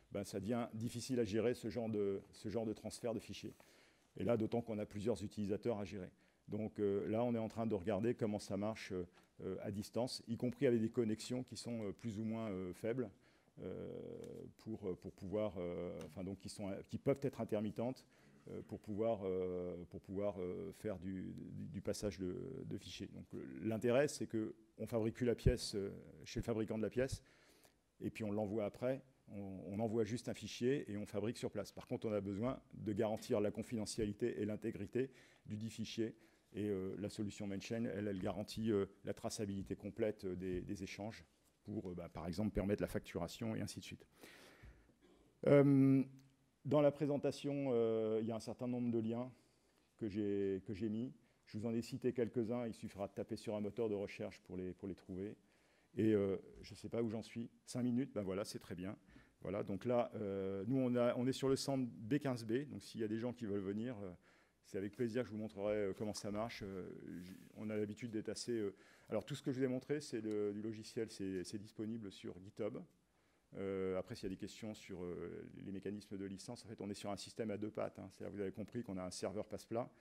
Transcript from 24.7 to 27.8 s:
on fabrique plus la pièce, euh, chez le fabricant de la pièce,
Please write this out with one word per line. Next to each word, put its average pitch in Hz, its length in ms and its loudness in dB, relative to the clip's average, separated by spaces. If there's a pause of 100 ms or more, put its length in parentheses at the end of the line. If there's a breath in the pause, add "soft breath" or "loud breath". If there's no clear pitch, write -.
on 113 100 -6
fabrique 113 280 2
plus 127 100 0
la 117 100 6
pièce, - 400 4
euh, 98 160 0 (340)
chez - 160 -4
le - 40 -2
fabricant 110 320 0
de 110 60 2
la 101 80 2
pièce, 127 320 0 (800 soft breath)